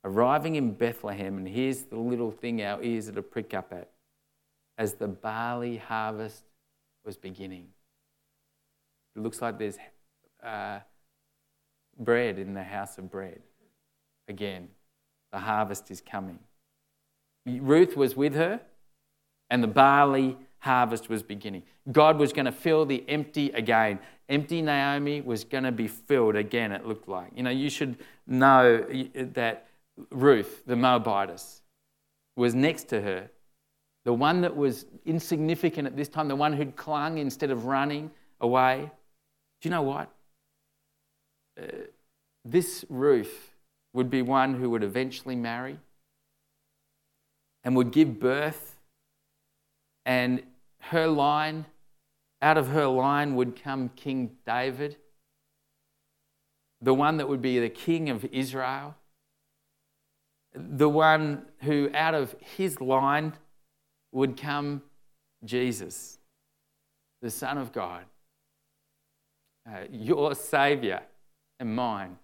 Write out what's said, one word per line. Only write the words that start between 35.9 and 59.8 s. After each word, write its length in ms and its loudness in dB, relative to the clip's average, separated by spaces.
this 120 -4
time, 200 -4
the 80 -2
one 160 2
who'd 240 -4
clung 420 -4
instead 320 -4
of 160 -2
running 440 -2
away. 480 2
Do 80 -4
you 20 0
know 120 0
what? 280 -4
Uh, 60 -14
this 440 -2
Ruth 640 0
would 160 -2
be 120 0
one 320 2
who 160 -2
would 140 0
eventually 520 -6
marry 420 -6
and 100 0
would 160 4
give 300 4
birth, 580 -2
and 380 0
her 260 0
line, 580 0
out 180 6
of 80 2
her 220 2
line 480 2
would 260 -2
come 280 -6
King 540 -6
David, 520 -4
the 120 4
one 260 4
that 100 -2
would 120 -2
be 200 2
the 80 0
king 420 -2
of 220 -4
Israel, 640 -6